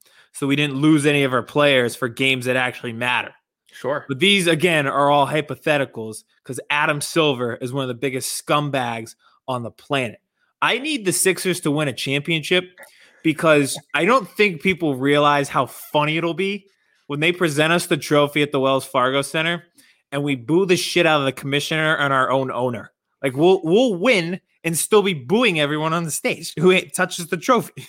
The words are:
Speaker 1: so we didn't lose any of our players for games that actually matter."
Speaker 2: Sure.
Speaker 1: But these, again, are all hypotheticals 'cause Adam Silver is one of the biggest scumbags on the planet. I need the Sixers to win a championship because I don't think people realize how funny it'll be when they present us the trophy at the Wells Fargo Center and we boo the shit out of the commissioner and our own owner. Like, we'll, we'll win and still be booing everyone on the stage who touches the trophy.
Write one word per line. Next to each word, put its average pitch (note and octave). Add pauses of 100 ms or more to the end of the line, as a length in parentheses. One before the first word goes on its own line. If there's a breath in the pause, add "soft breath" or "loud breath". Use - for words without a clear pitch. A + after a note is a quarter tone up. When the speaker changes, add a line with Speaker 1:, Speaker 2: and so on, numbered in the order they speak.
(320 soft breath)
Speaker 1:
so -
we C#3
didn't C#3+
lose D3
any C#3+
of B2+
our B2
players C3
for B2+
games C3
that B2
actually B2
matter." A#2 (400)
Speaker 2:
Sure. C#3
Speaker 1:
But C3
these, G3
again, D#3+
are C#3+
all C#3+
hypotheticals C#3 (220)
'cause B2+ (100)
Adam D3
Silver B2+
is B2+
one C#3
of C3
the B2
biggest B2+
scumbags C3 (320 soft breath)
on B2
the A2
planet. B2+ (400)
I F3+
need C#4
the F3
Sixers F#3
to D#3
win D3
a B2
championship D#3 (600 loud breath)
because D3+ (180)
I D3+
don't A3
think G3+
people E3
realize C#3+
how C3+
funny D3+
it'll E3+
be G3 (400)
when C#3+
they E3+
present D#3+
us F3
the E3
trophy D3
at D3
the C#3
Wells C3+
Fargo C3
Center D#3+ (480 soft breath)
and C#3+
we C#3+
boo D#3
the F3
shit E3+
out D#3
of C#3
the C3+
commissioner D#3
and C#3+
our C3
own C3
owner. A#2+ (300)
Like, C3+
we'll, F3+
we'll G#3
win F3+ (240)
and E3
still G#3
be F#3+
booing E3
everyone D3+
on E3+
the D#3
stage -
who F#3 (120)
touches F3+
the F#3
trophy. G#3